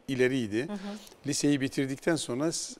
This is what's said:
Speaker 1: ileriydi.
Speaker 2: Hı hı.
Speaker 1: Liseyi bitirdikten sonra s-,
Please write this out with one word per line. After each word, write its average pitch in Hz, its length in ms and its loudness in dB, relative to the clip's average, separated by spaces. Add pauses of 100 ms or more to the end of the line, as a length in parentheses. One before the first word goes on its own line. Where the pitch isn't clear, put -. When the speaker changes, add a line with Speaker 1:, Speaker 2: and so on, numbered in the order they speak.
Speaker 1:
ileriydi. 127 600 2
Speaker 2:
Hı 208 60 -6
hı. 202 40 -6 (500)
Speaker 1:
Liseyi 143 340 2
bitirdikten 135 540 0
sonra 139 360 -2
s-, - 280 -6